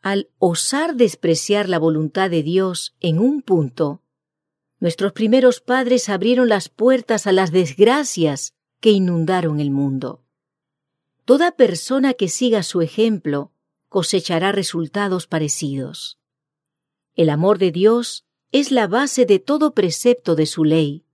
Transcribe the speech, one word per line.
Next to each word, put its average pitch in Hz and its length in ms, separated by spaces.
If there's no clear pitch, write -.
Al 196 380
osar 269 580
despreciar 202 720
la 175 100
voluntad 160 520
de 165 120
Dios 180 580
en 165 180
un 269 240
punto, 151 580
nuestros 196 320
primeros 247 480
padres 247 480
abrieron 233 400
las 202 220
puertas 233 560
a 196 60
las 185 200
desgracias 185 1000
que 220 120
inundaron 175 680
el 143 100
mundo. 135 520
Toda 294 280
persona 254 600
que 196 140
siga 220 360
su 175 180
ejemplo 160 720
cosechará 180 640
resultados 185 760
parecidos. 143 880
El 165 160
amor 175 280
de 185 120
Dios 220 560
es 269 220
la 226 160
base 254 360
de 208 140
todo 302 340
precepto 190 600
de 156 120
su 160 180
ley 151 500